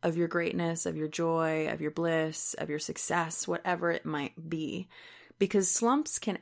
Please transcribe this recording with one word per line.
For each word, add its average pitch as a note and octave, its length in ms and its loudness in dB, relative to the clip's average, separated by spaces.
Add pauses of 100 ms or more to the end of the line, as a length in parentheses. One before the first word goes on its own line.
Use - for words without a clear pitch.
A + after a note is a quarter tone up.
of E3 140 2
your E3+ 120 2
greatness, E3+ 580 0
of E3 100 -2
your D#3 120 -2
joy, D#3+ 600 2
of D#3+ 120 -4
your D3+ 100 -2
bliss, D#3+ 640 0
of - 140 -6
your D3+ 100 -2
success, D#3+ 680 -2
whatever F3 440 0
it E3+ 140 -2
might D#3 440 -6
be? D#3+ 400 -4 (500)
Because G3 320 4
slumps C4+ 480 4
can - 240 -2